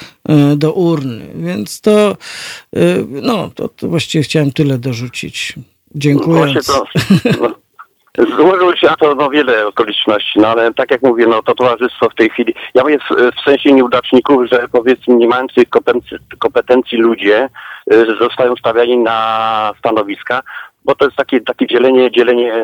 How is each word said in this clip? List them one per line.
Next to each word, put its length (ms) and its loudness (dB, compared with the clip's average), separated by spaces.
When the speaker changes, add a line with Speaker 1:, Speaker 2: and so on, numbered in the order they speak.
Speaker 1:
do 180 -2
urny. 640 -2
Więc 460 -10
to, 300 2
e, 40 -6
no, 460 -6
to, 140 -8
to 180 -10
właściwie 360 -2
chciałem 280 0
tyle 260 -2
dorzucić. 760 -10
Dziękując. 580 2
Speaker 2:
Właśnie 80 0
to, 240 -2
no, 140 -2
złożyło 380 2
się 120 2
na 80 2
to, 200 2
no, 140 -2
wiele 380 0
okoliczności, 720 -2
no, 80 4
ale 260 0
tak 180 -2
jak 100 0
mówię, 260 2
no, 160 0
to 120 0
towarzystwo 540 -2
w 60 -8
tej 140 2
chwili, 240 -4
ja 100 2
mówię 140 2
w, 220 2
w 40 -14
sensie 260 2
nieudaczników, 800 2
że 200 0
powiedzmy 440 0
nie 120 4
mających 420 0
kompetencji, 480 -2
kompetencji 580 0
ludzie, 520 2
y, 120 6
zostają 360 0
stawiani 420 0
na 840 -2
stanowiska, 640 -4
bo 100 0
to 100 2
jest 120 -4
takie, 240 0
takie 260 -4
dzielenie, 440 2
dzielenie, 420 0